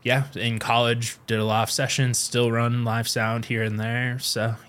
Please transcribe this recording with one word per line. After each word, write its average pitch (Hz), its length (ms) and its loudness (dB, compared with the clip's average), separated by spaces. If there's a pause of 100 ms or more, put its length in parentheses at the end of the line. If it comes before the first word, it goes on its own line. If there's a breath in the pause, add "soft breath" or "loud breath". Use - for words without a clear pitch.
yeah, 127 200 2 (120)
in 113 240 -2
college, 117 580 2 (100)
did 110 120 2
a 107 60 2
lot 110 180 2
of - 80 -2
sessions, 127 460 0
still 120 340 2
run 120 340 2
live 113 220 0
sound 113 380 -2
here 113 180 -2
and 107 160 -2
there. 120 400 -2
So, 113 360 -2 (140)